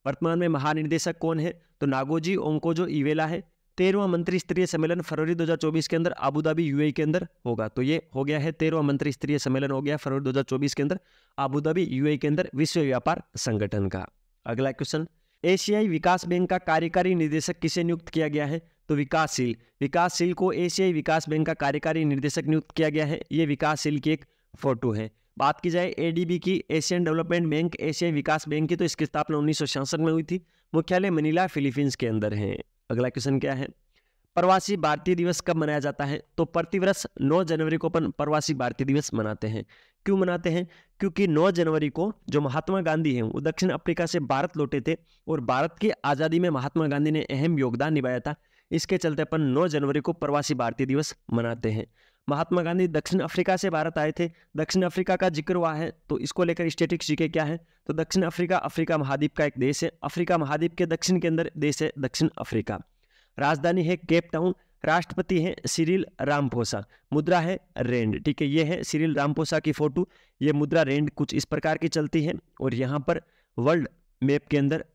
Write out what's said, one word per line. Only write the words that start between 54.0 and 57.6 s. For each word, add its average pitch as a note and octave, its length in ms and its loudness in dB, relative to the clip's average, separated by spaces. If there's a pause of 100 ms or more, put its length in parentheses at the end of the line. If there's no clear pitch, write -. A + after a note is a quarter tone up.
थे, E3+ 120 -2 (260)
दक्षिण E3+ 260 2
अफ्रीका F3+ 320 0
का F#3 140 2
जिक्र D#3+ 260 -2
हुआ E3 180 0
है, D#3 200 -4 (160)
तो D3+ 100 0
इसको - 240 -2
लेकर E3+ 260 0
स्टैटिक E3+ 340 -2
जीके D#3 260 0
क्या D#3+ 140 0
है? E3 220 -4 (220)